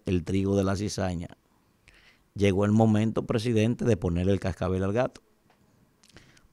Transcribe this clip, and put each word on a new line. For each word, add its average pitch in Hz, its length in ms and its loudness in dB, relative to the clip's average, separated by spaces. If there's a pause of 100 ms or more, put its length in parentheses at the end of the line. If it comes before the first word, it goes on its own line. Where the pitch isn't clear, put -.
el 92 180 0
trigo 98 340 0
de 98 60 2
la 95 120 0
cizaña. 92 600 -6 (960)
Llegó 101 300 2
el 104 60 2
momento, 110 560 2
presidente, 113 580 0
de 117 100 2
ponerle 90 380 0
el 92 60 0
cascabel 92 440 -4
al 98 80 -4
gato. 127 300 -4 (1300)